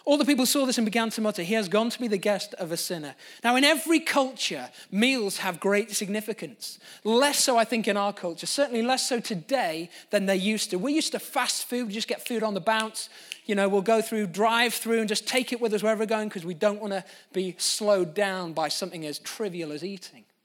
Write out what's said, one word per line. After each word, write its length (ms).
All 140
the 80
people 200
saw 200
this 120
and 80
began 260
to 100
mutter, 200
"He 140
has 120
gone 220
to 100
be 80
the 100
guest 380
of 160
a 60
sinner." 380
Now, 120
in 80
every 360
culture, 720
meals 460
have 220
great 360
significance. 840
Less 400
so, 140
I 60
think, 240
in 100
our 160
culture. 320
Certainly 380
less 240
so 120
today 680
than 160
they 80
used 360
to. 60
We 160
used 200
to 60
fast 460
food, 240
just 180
get 200
food 160
on 100
the 80
bounce. 480
You 100
know, 120
we'll 140
go 180
through 280
drive-through 720
and 100
just 180
take 240
it 80
with 140
us 80
wherever 200
we're 40
going 240
'cause 160
we 80
don't 280
wanna 220
be 240
slowed 560
down 400
by 140
something 400
as 100
trivial 540
as 120
eating. 420